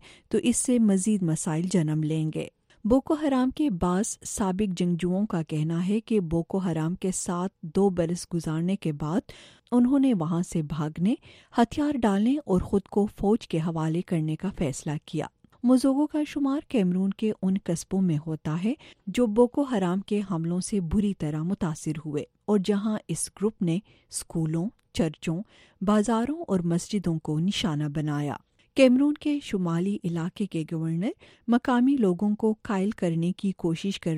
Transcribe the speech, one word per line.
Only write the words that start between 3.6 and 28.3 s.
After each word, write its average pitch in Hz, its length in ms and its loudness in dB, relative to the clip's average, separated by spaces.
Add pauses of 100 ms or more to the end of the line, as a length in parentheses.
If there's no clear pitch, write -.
بعض 180 560 0
سابق 190 540 -2
جنگجوؤں 180 460 0
کا 170 180 -2
کہنا 160 440 -2
ہے 208 120 0
کہ 220 200 0
بوکو 170 380 -2
حرام 165 380 -2
کے 185 160 -2
ساتھ 180 500 -4
دو 190 280 2
برس 170 440 -2
گزارنے 165 420 -2
کے 165 160 -2
بعد 156 300 -2 (500)
انہوں 247 280 4
نے 269 140 4
وہاں 170 280 0 (100)
سے 165 100 0
بھاگنے، 156 540 -2 (420)
ہتھیار 294 400 2
ڈالنے 220 380 2 (100)
اور 185 160 2
خود 196 200 0
کو 208 260 0 (120)
فوج 208 280 0
کے 170 100 -2
حوالے 160 440 0
کرنے 156 340 -2
کا 185 220 -6
فیصلہ 151 340 -4 (140)
کیا۔ 156 200 -6 (380)
موزوگو 262 440 4
کا 302 200 -2
شمار 269 400 -2
کیمرون 190 420 2
کے 214 220 -2 (100)
ان 190 120 0 (100)
قصبوں 185 380 -2
میں 170 160 2 (100)
ہوتا 156 360 -4
ہے 226 100 0 (340)
جو 247 180 2
بوکو 240 360 4
حرام 196 380 0
کے 208 220 -2 (100)
حملوں 170 280 -2
سے 196 200 -2
بری 190 340 0
طرح 156 280 -4
متاثر 160 500 -4 (140)
ہوئے 147 180 -4 (220)
اور 208 180 2
جہاں 214 440 0
اس - 220 -6
گروپ - 320 -4
نے 170 180 2 (300)
اسکولوں، 165 600 -4 (240)
چرچوں، 165 500 -2 (380)
بازاروں 220 640 0
اور 185 120 0
مسجدوں 170 600 -2
کو 156 200 -2
نشانہ 165 440 0
بنایا۔ 147 520 -2 (380)